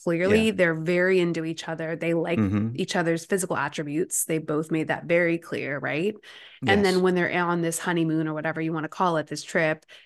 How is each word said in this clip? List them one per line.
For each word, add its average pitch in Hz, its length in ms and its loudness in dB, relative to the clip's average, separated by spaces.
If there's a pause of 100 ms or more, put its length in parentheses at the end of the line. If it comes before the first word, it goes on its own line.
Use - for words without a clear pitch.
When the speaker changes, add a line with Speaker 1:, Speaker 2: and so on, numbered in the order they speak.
Speaker 1:
Clearly, 185 440 4
Speaker 2:
Yeah. 220 60 2
Speaker 1:
they're 170 220 4
very 180 440 2
into 165 240 0
each 160 240 -6
other. 165 300 -6
They 165 160 0
like 170 260 0
Speaker 2:
Mm-hmm. 104 360 2
Speaker 1:
each 143 200 -4
other's 165 300 0
physical 180 320 -2
attributes. 147 680 -2
They 160 120 -2
both 156 340 -2
made 156 160 -2
that 156 180 -4
very 170 320 2
clear, 131 420 -6
right? 151 360 -2 (500)
And 202 200 4
then 185 100 4
Speaker 2:
Yes. 180 80 2
Speaker 1:
when 185 120 4
they're 175 180 2 (100)
on 170 180 0
this 165 180 -2
honeymoon 160 480 0
or 156 60 -4
whatever 156 280 -4
you 160 120 -2
wanna 156 160 -4
call 175 280 0
it, 151 100 -2
this 147 160 -8
trip, 156 420 0 (200)